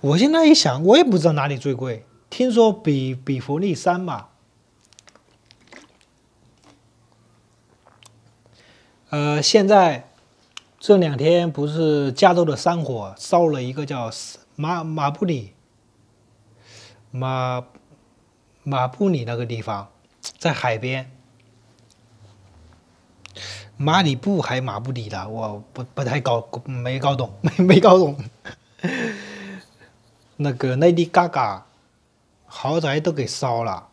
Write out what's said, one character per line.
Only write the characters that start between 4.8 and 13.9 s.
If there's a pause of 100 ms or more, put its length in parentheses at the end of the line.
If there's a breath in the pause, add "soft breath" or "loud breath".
呃，
现
在 (720)
这
两
天
不
是
加
州
的
山
火
烧
了
一
个
叫 (440)